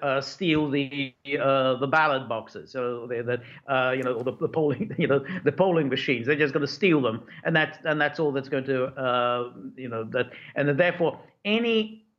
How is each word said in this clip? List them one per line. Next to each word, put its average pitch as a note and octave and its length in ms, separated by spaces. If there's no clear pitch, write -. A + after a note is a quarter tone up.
uh, C3+ 160
steal D3+ 500
the, C#3 420
uh, C3 400
the C#3 80
ballot C#3+ 400
boxes, G#2+ 420
so A#2+ 380
they, A#2+ 140
that, A#2+ 180
uh, C3 220
you C3 140
know, B2 180
the, B2+ 140
the D#3+ 120
polling, D#3+ 460
<laughs> - 40
you D3 100
know, C3+ 160
the D3+ 80
polling E3 380
machines. B2 400
They're D3+ 80
just C#3+ 180
gonna C#3+ 140
steal D#3+ 320
them, A2 240
and E3 140
that's, D#3 280
and D3+ 160
that's D3 200
all D3+ 100
that's C3 180
going C3 180
to, C3 180
uh, B2 680
you B2+ 120
know, A2+ 220
that, B2 200
and C#3+ 240
therefore F3 400
any, A3 600